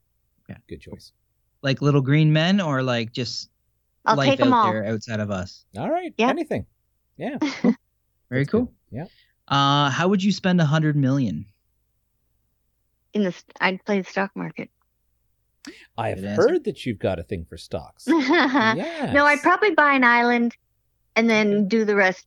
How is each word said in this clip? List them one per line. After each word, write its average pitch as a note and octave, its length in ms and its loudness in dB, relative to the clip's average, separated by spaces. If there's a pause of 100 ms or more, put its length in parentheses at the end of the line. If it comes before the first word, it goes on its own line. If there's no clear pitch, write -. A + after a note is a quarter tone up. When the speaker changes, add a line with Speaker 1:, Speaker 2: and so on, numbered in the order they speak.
(500)
Speaker 1:
Yeah. - 80 -16 (100)
Speaker 2:
Good D2 140 -18
choice. - 320 -20 (480)
Speaker 1:
Like C3+ 200 -2
little C#3+ 200 4
green D3+ 320 4
men E3+ 260 2
or, C#3+ 240 -2
like, A#2 300 -4
just - 360 -8 (560)
Speaker 3:
I'll A3+ 120 2
Speaker 1:
life C4+ 140 2
Speaker 3:
take C4+ 100 0
'em C4+ 100 4
Speaker 1:
out A3+ 140 4
Speaker 3:
all. G3 80 0
Speaker 1:
there G#2 100 -4
outside G#2+ 380 -6
of G#2 100 -6
us? F#2 320 -8 (140)
Speaker 2:
All E3+ 120 -6
right. F4 280 -6
Speaker 3:
Yeah. A3+ 100 2
Speaker 2:
Anything. C4 380 -4 (500)
Yeah. A3+ 240 -10
Speaker 3:
<laughs> C#4+ 220 -6 (680)
Speaker 1:
Very C3 120 -2
Speaker 2:
That's C#3 100 -2
Speaker 1:
cool. A#3+ 140 0
Speaker 2:
good. A#3+ 40 -12 (220)
Yeah. C#3+ 140 -12 (420)
Speaker 1:
Uh, C#3+ 440 2
how E3 160 0
would F#3+ 160 2
you G3+ 80 2
spend F3+ 280 0
a D#3+ 60 4
hundred D3+ 300 0
million? C3 500 0 (1700)
Speaker 3:
In G#3 100 0
the F3+ 80 0
st-, - 300 -20
I'd F#3 240 -2
play G3+ 160 -2
the - 80 -14
stock G3 260 -6
market. - 360 -12 (1300)
Speaker 2:
I A2+ 100 -4
have F#2+ 100 -6
Speaker 1:
Good F#2+ 100 -10
answer. G#2 200 0
Speaker 2:
heard F4 140 0
that - 200 -8
you've A2 140 -6
got F#2+ 220 -2
a E2+ 40 -12
thing E2+ 240 -8
for - 80 -18
stocks. - 500 -14
Speaker 3:
<laughs> - 20 -4
No, D4 100 2
I'd C4 600 2
Speaker 2:
Yes. C#4+ 680 0
Speaker 3:
probably F#4 320 2
buy D4 180 4
an C4 100 2
island A#3+ 520 2 (600)
and A3+ 140 2
then G#3+ 240 2
Speaker 1:
Okay. G#3 140 2
Speaker 3:
do A3 180 0
the G#3 100 0
rest, G3+ 320 0